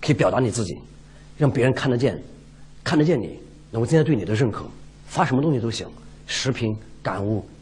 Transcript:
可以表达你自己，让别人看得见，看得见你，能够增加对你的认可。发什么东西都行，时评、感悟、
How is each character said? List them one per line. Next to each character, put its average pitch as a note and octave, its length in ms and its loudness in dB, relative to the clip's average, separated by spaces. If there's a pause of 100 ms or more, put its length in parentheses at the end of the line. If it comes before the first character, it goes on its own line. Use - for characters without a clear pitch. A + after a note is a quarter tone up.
可 - 120 2
以 - 20 4
表 A2+ 160 4
达 A2 80 0
你 B2+ 100 2
自 A2 160 -2
己， - 140 -6 (580)
让 C#3+ 140 4
别 A#2+ 140 2
人 C3 100 4
看 C3+ 160 0
得 A#2+ 80 2
见， A#2 240 0 (640)
看 D#3+ 120 0
得 D3+ 80 6
见 D#3 160 2
你， E2+ 160 -8 (360)
能 A2+ 100 0
够 A#2+ 40 0
增 D3+ 120 6
加 D#3 60 6
对 D#3+ 100 2
你 D3+ 100 0
的 G#2+ 80 -2
认 A2+ 160 4
可。 - 160 -6 (420)
发 - 180 0
什 C3 100 0
么 C3 80 2
东 D#3 100 2
西 C3 60 2
都 A2+ 100 -2
行， - 200 -6 (360)
时 - 280 -4
评、 A2 240 -2 (260)
感 F#2 220 -4
悟、 G#2 200 -2 (180)